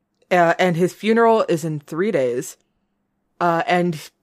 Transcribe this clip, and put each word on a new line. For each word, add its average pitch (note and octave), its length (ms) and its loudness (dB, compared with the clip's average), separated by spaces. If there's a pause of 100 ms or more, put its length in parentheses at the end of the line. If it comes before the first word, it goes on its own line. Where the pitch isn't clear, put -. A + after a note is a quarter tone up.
(320)
uh, E3+ 260 4
and F3+ 180 0
his F3+ 160 0
funeral A3+ 560 2
is D#3 160 -2
in D3+ 140 -4
three F3+ 320 -4
days. C3 460 -2 (840)
Uh, E3+ 280 2
and F3 420 -2 (120)